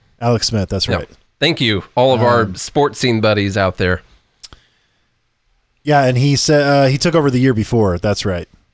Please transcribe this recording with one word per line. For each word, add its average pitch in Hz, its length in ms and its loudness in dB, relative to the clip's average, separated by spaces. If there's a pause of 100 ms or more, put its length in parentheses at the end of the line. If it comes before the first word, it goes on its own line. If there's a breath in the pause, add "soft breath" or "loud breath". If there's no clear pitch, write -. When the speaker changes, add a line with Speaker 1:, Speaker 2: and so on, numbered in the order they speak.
(200)
Speaker 1:
Alex 117 280 -2
Smith, 101 200 -2
that's 98 200 -4
Speaker 2:
Yeah. 101 80 -2
Speaker 1:
right. 78 120 -8 (300)
Speaker 2:
Thank 151 220 -2
you, 107 240 -2 (100)
all 131 180 2
of 120 80 2
our 120 220 2
Speaker 1:
Um, 95 140 -6
Speaker 2:
sports - 420 -2
scene 117 220 -2
buddies 104 360 0
out 95 200 -2
there. 90 260 -2 (1800 soft breath)
Speaker 1:
Yeah, 143 220 2
and 127 140 2
he 139 180 2
said, 147 260 2
uh, 143 260 2
he 139 100 0
took 160 160 0
over 143 160 2
the 123 80 2
year 131 160 2
before. 104 440 0
That's 101 280 -2
right, 87 220 -6 (260)